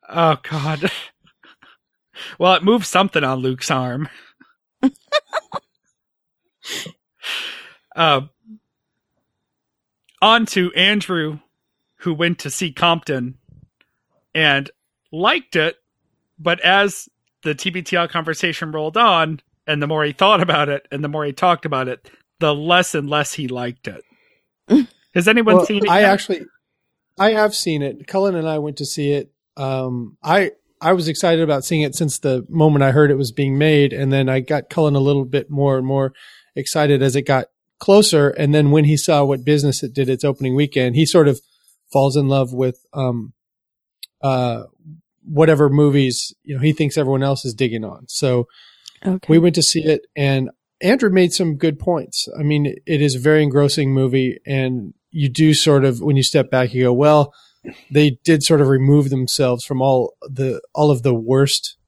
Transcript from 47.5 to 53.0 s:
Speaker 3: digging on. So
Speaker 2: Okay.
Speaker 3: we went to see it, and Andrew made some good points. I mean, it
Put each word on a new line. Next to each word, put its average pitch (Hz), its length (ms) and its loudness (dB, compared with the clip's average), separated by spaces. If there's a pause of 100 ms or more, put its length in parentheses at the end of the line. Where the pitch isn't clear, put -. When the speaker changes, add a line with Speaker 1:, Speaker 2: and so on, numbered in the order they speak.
Speaker 3:
digging 113 300 -4
on. 95 240 -16
So 123 400 -2 (580)
Speaker 2:
Okay. 185 220 -4
Speaker 3:
we 160 100 6
went 165 160 4
to 170 80 0
see 156 220 0
it, 156 220 0 (100)
and 135 340 0 (320)
Andrew 220 280 2
made 180 220 2
some 160 240 -2
good 151 220 -2
points. - 500 -6 (100)
I 156 40 -6
mean, 147 340 0 (100)
it 156 160 0